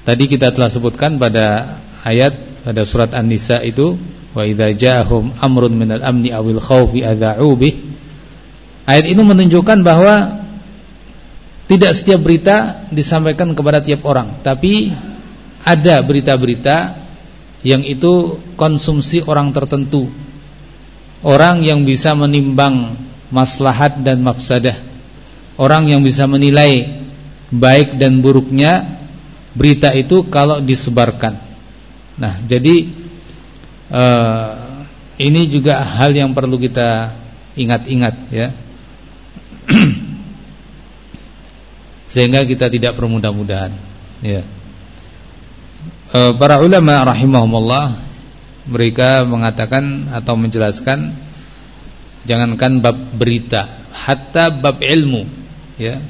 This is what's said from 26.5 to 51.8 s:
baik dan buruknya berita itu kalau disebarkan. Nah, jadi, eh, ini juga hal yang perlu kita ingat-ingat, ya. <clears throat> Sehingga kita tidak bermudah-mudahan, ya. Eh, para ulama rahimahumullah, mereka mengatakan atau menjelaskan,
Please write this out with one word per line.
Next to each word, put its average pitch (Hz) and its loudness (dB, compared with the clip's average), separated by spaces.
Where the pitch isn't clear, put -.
baik 131 4
dan 131 4
buruknya 135 2
berita 143 2
itu 139 2
kalau 147 2
disebarkan. 120 -2
Nah, 101 -8
jadi, 151 2
eh, 117 0
ini 156 2
juga 139 0
hal 131 0
yang 139 0
perlu 127 -2
kita 113 -2
ingat-ingat, 120 -2
ya. 117 -4
<clears throat> 147 2
Sehingga 123 2
kita 127 0
tidak 117 -2
bermudah-mudahan, 104 -4
ya. 101 -4
Eh, 123 2
para 143 4
ulama 156 4
rahimahumullah, 120 2
mereka 123 0
mengatakan 123 -4
atau 117 -4
menjelaskan, 113 -4